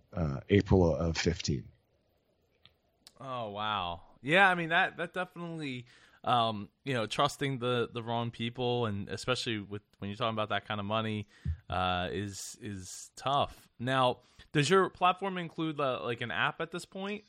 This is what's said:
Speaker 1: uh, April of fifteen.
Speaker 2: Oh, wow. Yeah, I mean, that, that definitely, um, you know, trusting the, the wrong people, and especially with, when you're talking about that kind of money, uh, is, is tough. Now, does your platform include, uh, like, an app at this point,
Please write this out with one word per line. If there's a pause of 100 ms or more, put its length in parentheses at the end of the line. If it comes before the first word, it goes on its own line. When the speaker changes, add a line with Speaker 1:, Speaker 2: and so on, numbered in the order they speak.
(140)
Speaker 1:
uh, (100)
April
of
fifteen. (1600)
Speaker 2:
Oh,
wow. (200)
Yeah,
I
mean,
that,
that
definitely, (360)
um, (160)
you
know,
trusting
the,
the
wrong
people,
and
especially
with, (160)
when
you're
talking
about
that
kind
of
money, (420)
uh,
is,
is
tough. (120)
Now, (340)
does
your
platform
include,
uh,
like,
an
app
at
this
point,